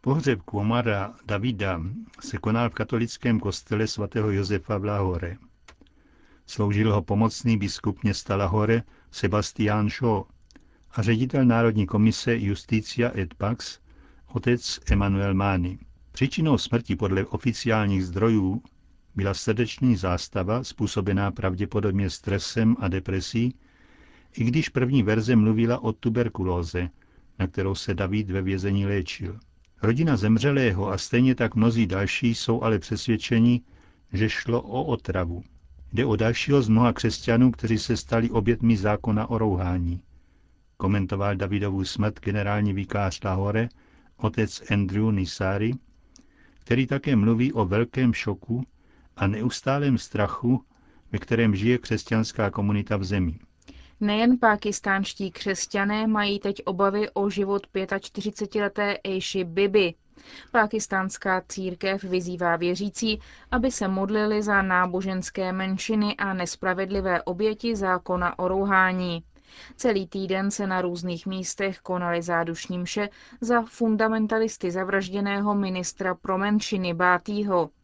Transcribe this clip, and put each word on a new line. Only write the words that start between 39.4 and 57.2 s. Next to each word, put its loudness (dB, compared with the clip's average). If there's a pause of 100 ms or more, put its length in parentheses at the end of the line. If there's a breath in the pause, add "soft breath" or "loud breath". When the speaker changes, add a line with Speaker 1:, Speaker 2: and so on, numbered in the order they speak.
Speaker 1:
komentoval 0
Davidovu -2
smrt -2
generální 0
vikář -4
Lahore, -2 (480 soft breath)
otec -2
Andrew 0
Nisari, -2 (840 soft breath)
který 0
také 0
mluví 4
o 0
velkém 2
šoku -4 (520 soft breath)
a 0
neustálém 0
strachu, -2 (480 soft breath)
ve -4
kterém 2
žije 2
křesťanská -2
komunita 0
v -2
zemi. -2 (600 loud breath)
Speaker 2:
Nejen 4
pákistánští 0
křesťané -2
mají 0
teď -4
obavy 0
o -2